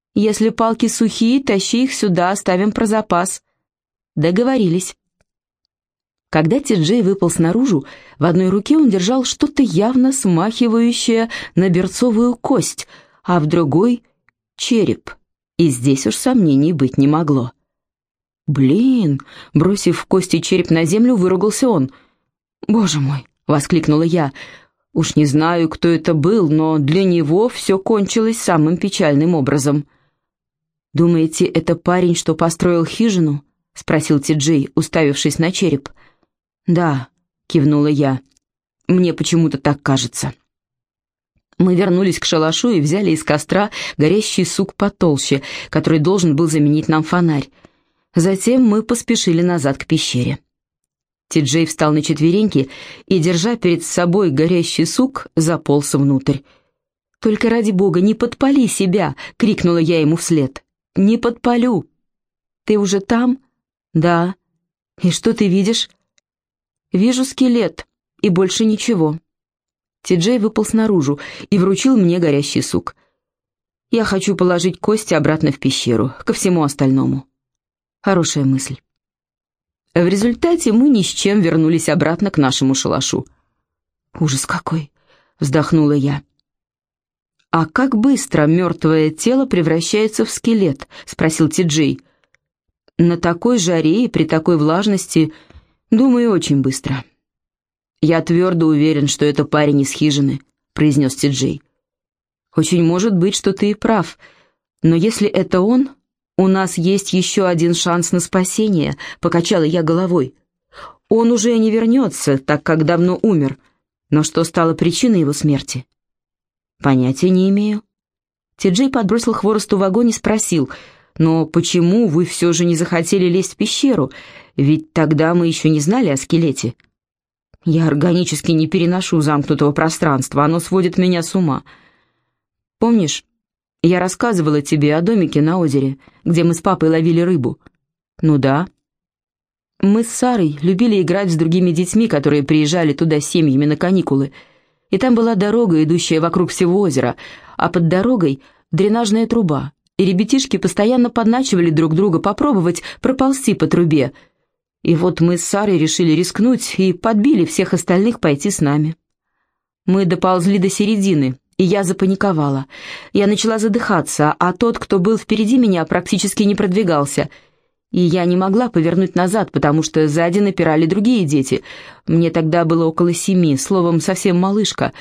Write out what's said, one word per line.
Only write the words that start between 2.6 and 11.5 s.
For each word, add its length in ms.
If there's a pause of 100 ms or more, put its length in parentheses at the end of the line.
про 140
запас". 540 (760)
"Договорились". 800 (1300)
Когда 300
Ти-Джей 440
выполз 360
наружу, 480 (320)
в 60
одной 240
руке 280
он 140
держал 320
что-то 400
явно 480
смахивающее 1200 (240)